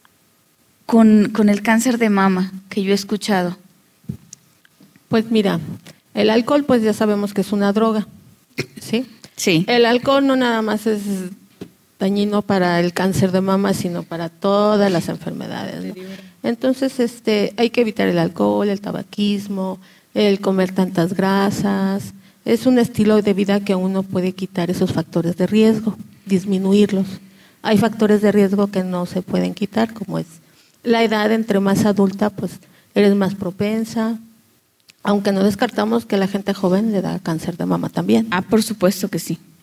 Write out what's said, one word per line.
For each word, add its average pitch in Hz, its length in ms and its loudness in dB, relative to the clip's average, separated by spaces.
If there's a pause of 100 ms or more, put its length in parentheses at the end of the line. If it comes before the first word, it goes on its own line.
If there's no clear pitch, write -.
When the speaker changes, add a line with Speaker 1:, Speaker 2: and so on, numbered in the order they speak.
(880)
Speaker 1:
con, 214 480 6
con 208 140 2
el 202 140 0
cáncer 233 360 2
de 226 120 2
mama 190 420 2 (160)
que 208 140 -4
yo 196 100 0
he - 20 4
escuchado? 196 640 -2 (1500)
Speaker 2:
Pues 226 220 0
mira, 196 300 2 (540)
el 214 160 2
alcohol, 254 340 2
pues 247 180 2
ya 214 100 2
sabemos 208 420 0
que 196 80 0
es - 100 -4
una 202 200 2
droga, 214 340 0 (760)
¿sí? 247 260 -4 (300)
Speaker 1:
Sí. 180 320 2
Speaker 2:
El 240 180 4
alcohol 277 400 2
no 262 100 2
nada 233 260 0
más 214 240 -2
es 214 160 -2 (960)
dañino 202 440 0
para 180 380 2
el 175 120 0
cáncer 185 400 0
de 185 80 2
mama, 190 340 0
sino 175 280 -6
para 165 260 -8
todas 202 640 2
las 165 180 -2
enfermedades, - 760 -10
¿no? 185 100 -10 (480)
Entonces, 262 560 -2
este, 220 580 -2
hay 233 140 2
que 247 120 0
evitar 202 260 0
el 175 100 2
alcohol, 202 500 0
el 196 120 -2
tabaquismo, 196 1000 -6 (360)
el 202 260 2
comer 190 320 0
tantas 185 420 0
grasas. 196 1000 0 (300)
Es 226 220 0
un 254 140 6
estilo 214 420 2
de 208 120 2
vida 202 260 0
que 202 160 0
uno 190 260 0
puede 185 300 -2
quitar 180 380 -6
esos 180 220 0
factores 165 440 -2
de 180 100 0
riesgo, 220 500 2 (300)
disminuirlos. 190 800 2 (560)
Hay 214 160 2
factores 214 440 2
de 202 100 4
riesgo 202 340 2
que 196 160 -2
no 180 240 -4
se 180 160 -6
pueden 180 320 -2
quitar, 226 380 -4
como 170 260 -8
es 165 80 -6 (560)
la 233 220 2
edad, 214 260 0
entre 220 300 0
más 196 240 2
adulta, 202 460 2
pues - 240 -8 (420)
eres 202 180 4
más 196 220 0
propensa, 220 840 -4 (840)
aunque 202 260 0
no 196 140 2
descartamos 214 600 0
que 208 100 -2
la 190 100 2
gente 196 280 -4
joven 196 360 0
le 196 120 0
da 165 180 -4
cáncer 175 360 -6
de 180 100 -4
mama 175 220 -2
también. 208 440 0
Speaker 1:
Ah, 185 100 0
por 220 220 0
supuesto 208 440 -2
que 170 120 -6
sí. - 180 -6 (240)